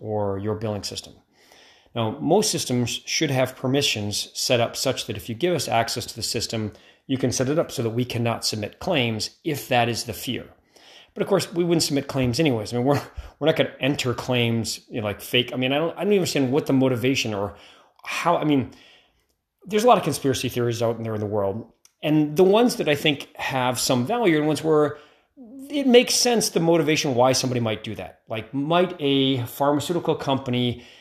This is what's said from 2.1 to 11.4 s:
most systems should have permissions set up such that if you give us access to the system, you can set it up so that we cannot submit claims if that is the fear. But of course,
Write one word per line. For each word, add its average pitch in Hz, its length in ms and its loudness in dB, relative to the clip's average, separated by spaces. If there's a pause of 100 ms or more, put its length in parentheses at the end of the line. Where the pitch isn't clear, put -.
most 170 320 2
systems 123 540 -2
should - 260 -2
have 131 240 0
permissions 127 800 -2
set - 240 0
up 117 160 0
such - 320 -4
that 104 100 -8
if - 120 -12
you 117 60 -6
give 175 200 0
us 135 140 -2
access 113 380 0
to - 100 -14
the 113 60 -8
system, 107 500 -4 (340)
you 131 120 0
can 127 120 0
set 123 180 0
it 151 100 0
up - 120 -2
so - 120 -6
that 113 80 -2
we 120 140 -2
cannot 117 400 -2
submit 104 360 -6
claims 120 500 0 (140)
if 147 240 -6
that 120 200 2
is 113 160 -4
the 117 80 -8
fear. - 340 -8 (680)
But 208 100 -4
of - 60 -6
course, 196 240 0